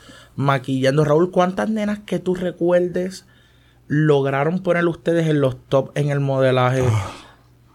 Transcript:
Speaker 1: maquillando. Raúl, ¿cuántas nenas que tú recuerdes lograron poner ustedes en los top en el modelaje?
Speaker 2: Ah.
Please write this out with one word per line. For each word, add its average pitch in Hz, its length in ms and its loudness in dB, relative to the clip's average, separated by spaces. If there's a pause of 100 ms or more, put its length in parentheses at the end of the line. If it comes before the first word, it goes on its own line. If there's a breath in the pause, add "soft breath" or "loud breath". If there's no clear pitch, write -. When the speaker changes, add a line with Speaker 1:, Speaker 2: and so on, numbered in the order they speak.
(340 loud breath)
Speaker 1:
maquillando. 135 680 0
Raúl, 160 260 2
¿cuántas 185 380 0
nenas 208 320 -4
que 180 180 -6
tú 180 160 -2
recuerdes 180 920 -2 (600 soft breath)
lograron 147 760 0
poner 170 260 0
ustedes 165 420 0
en 151 140 2
los 127 160 0 (100)
top 135 260 0
en 147 140 -2
el 143 120 -2
modelaje? 131 680 2
Speaker 2:
Ah. 107 220 0 (640 loud breath)